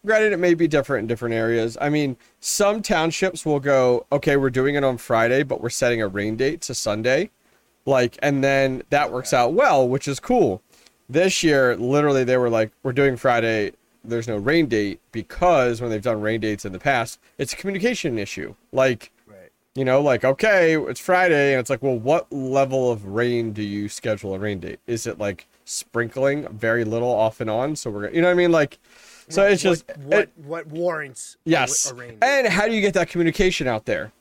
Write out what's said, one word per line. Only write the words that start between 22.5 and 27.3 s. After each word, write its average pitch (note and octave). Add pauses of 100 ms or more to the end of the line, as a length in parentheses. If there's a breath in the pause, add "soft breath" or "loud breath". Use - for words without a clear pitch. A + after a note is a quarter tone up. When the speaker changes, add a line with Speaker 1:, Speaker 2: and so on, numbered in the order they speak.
Speaker 1:
of G2+
rain A2+
do G#2+
you G#2
schedule G#2
a F#2+
rain G2+
date? D#2+
Is A#2
it, -
like, G2+ (160)
sprinkling C3+
very A2+
little A#2
off A2